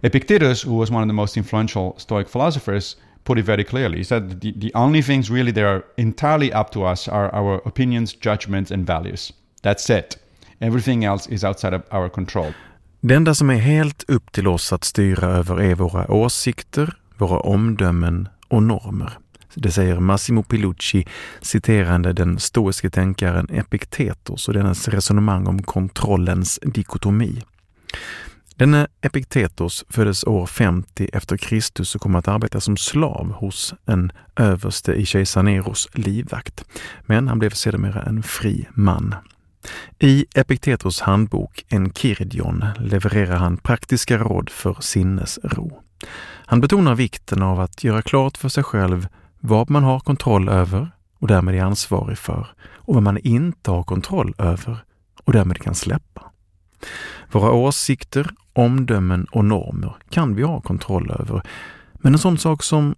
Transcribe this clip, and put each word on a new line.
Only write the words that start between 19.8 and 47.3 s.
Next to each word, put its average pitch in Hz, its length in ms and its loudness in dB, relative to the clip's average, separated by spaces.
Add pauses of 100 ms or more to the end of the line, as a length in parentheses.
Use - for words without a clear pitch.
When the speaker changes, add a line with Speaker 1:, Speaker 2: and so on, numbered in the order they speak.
Speaker 2:
Massimo 101 440 2
Pigliucci, 98 640 0 (360)
citerande 90 720 2
den 87 260 0
stoiske 98 500 0
tänkaren 92 600 0
Epiktetos - 960 -4
och 107 60 0
dennes 98 340 0
resonemang 101 600 2
om 95 160 0
kontrollens 92 1000 0
dikotomi. 110 800 -2 (1120)
Denne 147 320 4 (140)
Epiktetos - 880 -2
föddes 104 340 0
år 95 220 0
femtio 92 680 0
efter 98 240 -4
Kristus - 580 -4
och 104 60 -6
kom 98 140 0
att 87 120 0
arbeta 104 340 0
som 101 160 0
slav - 540 -2
hos - 420 -8 (120)
en 92 260 2 (240)
överste 98 580 0
i 104 120 0
kejsar 95 380 2
Neros 101 500 0
livvakt. 113 720 -6 (360)
Men 117 260 2
han 117 120 0
blev 107 100 2
sedermera 104 540 -2
en 110 200 -2
fri - 500 -4
man. 101 420 2 (840)
I 139 260 6 (100)
Epiktetos 131 640 0
handbok 101 680 0
Enkiridion 95 960 -2 (140)
levererar 98 580 0
han 87 200 0
praktiska - 600 0
råd 104 320 -2
för - 300 -4
sinnesro. - 1000 -4 (680)
Han 120 160 4
betonar 147 340 4
vikten 101 480 -2